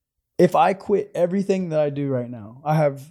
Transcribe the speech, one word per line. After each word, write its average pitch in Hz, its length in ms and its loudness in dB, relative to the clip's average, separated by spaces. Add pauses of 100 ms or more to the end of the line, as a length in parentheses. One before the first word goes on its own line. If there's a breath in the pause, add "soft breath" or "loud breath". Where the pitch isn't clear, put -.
(380)
if 170 180 4
I 170 160 4
quit 196 420 -2
everything 185 540 0
that 156 120 0
I 147 100 0
do 139 180 -4
right 123 220 -4
now, 120 340 -16
I 151 120 0
have 139 340 0